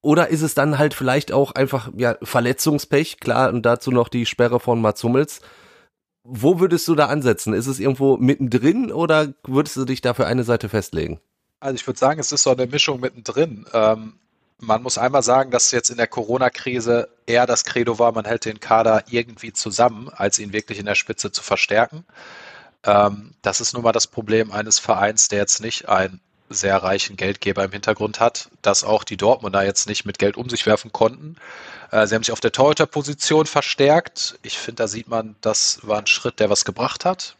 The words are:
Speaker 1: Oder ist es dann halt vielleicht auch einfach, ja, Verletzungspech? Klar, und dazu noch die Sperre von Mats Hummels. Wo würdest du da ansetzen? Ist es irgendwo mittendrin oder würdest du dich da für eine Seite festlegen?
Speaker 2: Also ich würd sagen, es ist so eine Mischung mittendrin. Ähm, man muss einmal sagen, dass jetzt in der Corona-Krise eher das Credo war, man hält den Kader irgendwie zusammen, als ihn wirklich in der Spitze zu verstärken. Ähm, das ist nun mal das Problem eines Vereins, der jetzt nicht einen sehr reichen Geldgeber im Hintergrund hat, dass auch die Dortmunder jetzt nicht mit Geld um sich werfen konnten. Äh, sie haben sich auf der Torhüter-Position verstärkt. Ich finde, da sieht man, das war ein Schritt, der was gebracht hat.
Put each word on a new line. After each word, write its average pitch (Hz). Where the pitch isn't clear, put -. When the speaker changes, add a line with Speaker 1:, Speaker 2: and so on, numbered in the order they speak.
Speaker 1:
Oder 170
ist 160
es 156
dann 143
halt 147
vielleicht 131
auch 139
einfach, 131
ja, 117
Verletzungspech? 143
Klar, 123
und 110
dazu 120
noch 123
die 120
Sperre 120
von 117
Mats 107
Hummels. 131
Wo 131
würdest 175
du 165
da 147
ansetzen? 123
Ist 117
es 131
irgendwo 135
mittendrin 139
oder 156
würdest 139
du 135
dich 127
da 120
für 123
eine 123
Seite 113
festlegen? 80
Speaker 2:
Also 135
ich -
würd 131
sagen, 147
es -
ist 143
so 139
eine 127
Mischung 139
mittendrin. 123
Ähm, 110
man 113
muss 123
einmal 127
sagen, 131
dass 120
jetzt 120
in 120
der 117
Corona-Krise 120
eher 120
das 117
Credo 117
war, 117
man 110
hält 113
den 107
Kader 110
irgendwie 117
zusammen, 117
als -
ihn 104
wirklich 104
in 104
der 101
Spitze -
zu -
verstärken. 117
Ähm, 104
das 98
ist -
nun 123
mal 113
das 113
Problem 110
eines 107
Vereins, 104
der 101
jetzt -
nicht -
einen 95
sehr 98
reichen 95
Geldgeber 98
im 95
Hintergrund 104
hat, -
dass -
auch 107
die 101
Dortmunder 101
jetzt 98
nicht 104
mit 101
Geld 101
um 123
sich 120
werfen 107
konnten. 139
Äh, 107
sie 101
haben 110
sich 117
auf 110
der 117
Torhüter-Position 147
verstärkt. -
Ich -
finde, 117
da 110
sieht 104
man, 110
das -
war 107
ein 104
Schritt, -
der 104
was -
gebracht -
hat. -